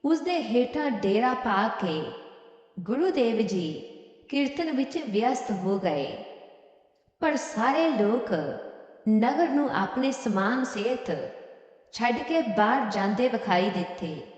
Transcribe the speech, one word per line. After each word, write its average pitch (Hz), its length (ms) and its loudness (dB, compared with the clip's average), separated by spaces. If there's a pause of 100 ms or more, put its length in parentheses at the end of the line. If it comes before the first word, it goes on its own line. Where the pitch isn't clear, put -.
ਉਸ 311 140 4
ਦੇ 349 240 -2
ਹੇਠਾਂ 247 480 2
ਡੇਰਾ 214 420 2
ਪਾ 214 340 2
ਕੇ 160 360 -2 (760)
ਗੁਰੂ 254 300 0
ਦੇਵ 240 280 2
ਜੀ 180 360 0 (560)
ਕੀਰਤਨ 285 420 -2
ਵਿੱਚ 269 260 -2
ਵਿਅਸਤ 240 540 0
ਹੋ 190 280 0
ਗਏ। 147 380 -2 (1000)
ਪਰ 302 160 2
ਸਾਰੇ 269 540 2
ਲੋਕ 226 420 2 (760)
ਨਗਰ 262 400 4
ਨੂੰ 277 200 2
ਆਪਣੇ 254 420 0
ਸਮਾਨ 226 520 0
ਸੇਤ 233 480 -2 (800)
ਛੱਡ 233 260 2
ਕੇ 320 240 0
ਬਾਹਰ 220 480 2
ਜਾਂਦੇ 202 380 2
ਵਿਖਾਈ 208 420 2
ਦਿੱਤੇ। 170 580 -6 (100)